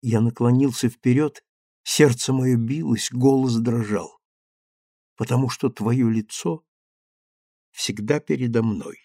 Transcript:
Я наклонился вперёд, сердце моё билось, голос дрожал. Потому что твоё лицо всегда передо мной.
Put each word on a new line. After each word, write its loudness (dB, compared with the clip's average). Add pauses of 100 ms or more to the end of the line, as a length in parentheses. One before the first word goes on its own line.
Я 0
наклонился 2
вперёд, -2 (380)
сердце 2
моё 2
билось, -2
голос 2
дрожал. -4 (960)
Потому 0
что -2
твоё 0
лицо -4 (1080)
всегда -4
передо -2
мной. -4